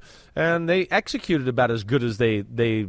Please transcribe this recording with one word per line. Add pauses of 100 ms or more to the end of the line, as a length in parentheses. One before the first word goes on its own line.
(380)
and
they
executed
about
as
good
as
they,
they